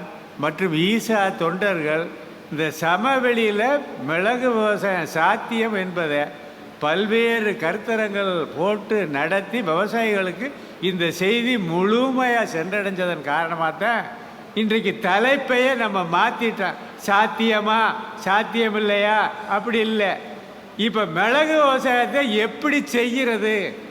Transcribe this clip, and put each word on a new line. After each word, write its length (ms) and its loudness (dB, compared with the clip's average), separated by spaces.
மற்றும் 360 -2
ஈசா 600 2
தொண்டர்கள் 880 -2
இந்த 300 -2
சமவெளியில 1000 2
மிளகு 440 2
விவசாயம் 540 0
சாத்தியம் 680 0
என்பதை 520 -2
பல்வேறு 840 0
கருத்தரங்கள் 840 -2
போட்டு 480 0
நடத்தி 560 -2
விவசாயிகளுக்கு 920 0
இந்த 300 0
செய்தி 460 2
முழுமையா 1000 2
சென்றடைஞ்சதன் 680 -2
காரணமா 480 -2
தான் 340 -2
இன்றைக்கு 480 2
தலைப்பையே 720 4
நம்ம 380 0
மாத்திட்டோம். 600 0
சாத்தியமா, 720 2
சாத்தியம் 600 0
இல்லையா, 560 2
அப்படி 300 0
இல்லை. 280 2
இப்ப 280 2
மிளகு 580 4
விவசாயத்தை 720 2
எப்படி 500 0
செய்கிறது 880 0